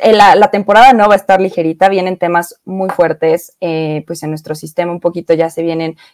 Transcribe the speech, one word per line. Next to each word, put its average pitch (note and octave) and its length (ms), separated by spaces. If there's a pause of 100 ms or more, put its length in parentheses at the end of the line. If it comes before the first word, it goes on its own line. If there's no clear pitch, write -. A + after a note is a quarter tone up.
eh, A3 100
la, G3+ 240
la G#3 140
temporada G#3 420
no G#3+ 160
va G#3 60
a - 20
estar F#3+ 240
ligerita, F3 480
vienen F#3 280
temas F3 480
muy F#3+ 260
fuertes, E3 720
eh, D#3+ 460
pues E3 160
en D#3 80
nuestro D#3 240
sistema E3+ 380
un E3+ 80
poquito E3+ 340
ya D#3+ 160
se E3 120
vienen, E3 340 (180)